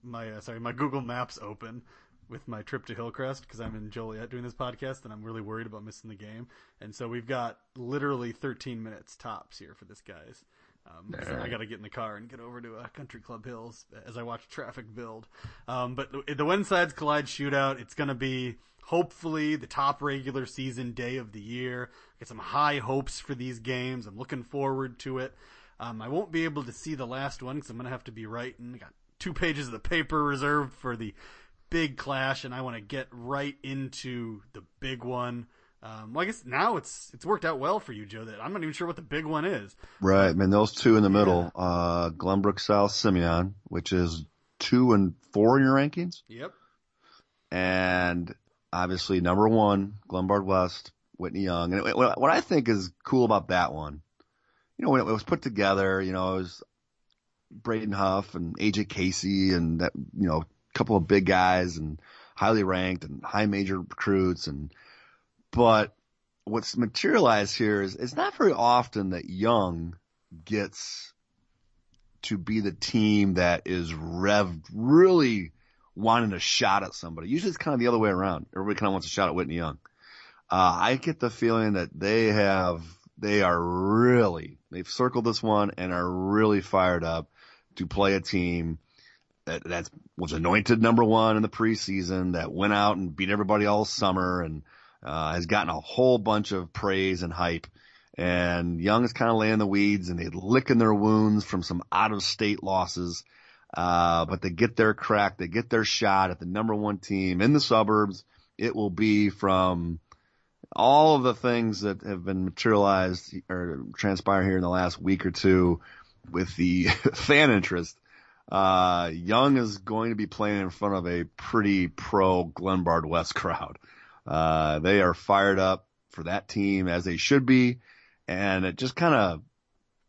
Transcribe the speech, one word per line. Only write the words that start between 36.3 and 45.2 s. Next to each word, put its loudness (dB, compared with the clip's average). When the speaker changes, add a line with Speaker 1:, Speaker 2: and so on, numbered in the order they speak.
Speaker 1:
now -2
it's, -14
it's -18
worked -2
out -4
well -2
for -12
you, -14
Joe, -14
that -16
I'm -10
not -8
even -6
sure -8
what -8
the -16
big -8
one -2
is. -6
Speaker 2:
Right, 6
man, 2
those 4
two 6
in 6
the 6
middle, 4
Speaker 1:
Yeah. -8
Speaker 2:
uh, 0
Glenbrook 0
South, 2
Simeon, 2
which -8
is 0
two 4
and 4